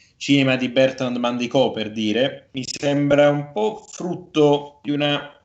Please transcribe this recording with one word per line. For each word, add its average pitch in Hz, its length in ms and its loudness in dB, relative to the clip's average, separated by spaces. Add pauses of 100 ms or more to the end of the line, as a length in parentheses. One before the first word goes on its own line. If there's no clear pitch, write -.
(180)
cinema 135 380 2
di 123 140 -2
Bertrand 131 480 0
Mandico 120 540 0
per 107 200 -6
dire, 110 600 -2
mi 131 120 -8
sembra 143 640 2
un 147 240 -2
po' 214 360 -4
frutto 147 920 0
di - 100 -10
una 143 400 -2 (140)